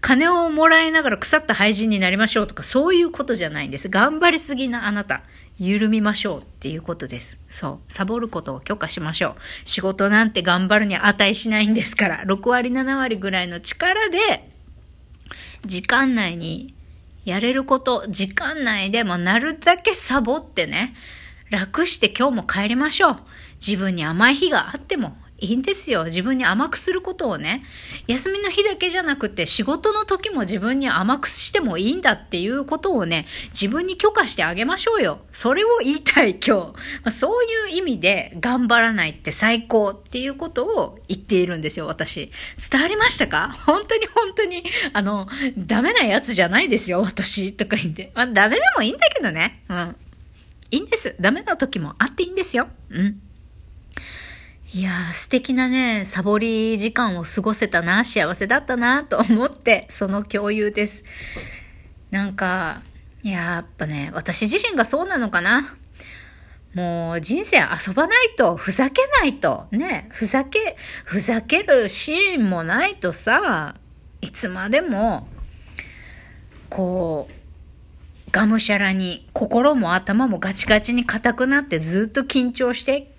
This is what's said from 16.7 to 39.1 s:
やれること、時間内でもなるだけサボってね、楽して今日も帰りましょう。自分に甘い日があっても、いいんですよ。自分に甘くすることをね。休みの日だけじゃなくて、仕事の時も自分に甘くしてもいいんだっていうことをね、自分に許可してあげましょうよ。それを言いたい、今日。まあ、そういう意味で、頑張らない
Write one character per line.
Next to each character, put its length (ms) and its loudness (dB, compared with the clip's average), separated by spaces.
や 140 -2
れ 140 0
る 120 0
こ 160 2
と、 280 -2
時 260 -4
間 300 -4
内 260 -2
で 140 0
も 140 -2
な 200 2
る 220 -2
だ 160 6
け 180 0
サ 260 0
ボ 180 0
っ 60 -10
て 220 -2
ね、 280 -4
楽 360 -2
し 120 -2
て 100 2
今 220 0
日 60 -2
も 80 -4
帰 260 -4
り 60 -2
ま 140 0
し 140 0
ょ 60 8
う。 60 -2
自 120 -2
分 180 -2
に 100 -4
甘 260 4
い 40 4
日 160 0
が 200 0
あ 80 -8
っ 20 -10
て 160 -6
も、 200 -4
い 120 -2
い 20 0
ん 60 -2
で 120 -2
す 160 -6
よ。 140 0
自 180 -4
分 160 0
に 60 -2
甘 260 2
く 60 -6
す 160 -4
る 100 -2
こ 120 -8
と 140 -4
を 80 -2
ね。 280 -4
休 240 -2
み 120 -2
の 60 0
日 140 0
だ 140 2
け 140 -2
じ 80 -2
ゃ 40 0
な 140 0
く 120 -4
て、 180 -2
仕 180 2
事 280 0
の 120 0
時 260 -2
も 120 -2
自 180 -4
分 180 0
に 100 -2
甘 300 2
く 80 -6
し 260 -2
て 80 4
も 180 -2
い 100 2
い 60 2
ん 60 -4
だ 120 4
っ 160 -4
て 120 -2
い 100 -2
う 140 -4
こ 140 -4
と 140 -2
を 140 0
ね、 200 0
自 180 -2
分 180 -2
に 100 -6
許 160 4
可 160 2
し 80 -6
て 80 0
あ 100 0
げ 100 -2
ま 140 -2
し 100 -2
ょ 100 2
う 40 2
よ。 180 0
そ 200 0
れ 120 2
を 180 4
言 140 0
い 80 -6
た 200 6
い、 140 0
今 20 -10
日。 120 2
ま 200 0
あ、 60 0
そ 320 0
う 20 4
い 300 -4
う 20 0
意 60 -2
味 180 -4
で、 380 0
頑 300 0
張 100 6
ら 140 4
な 140 0
い 40 -2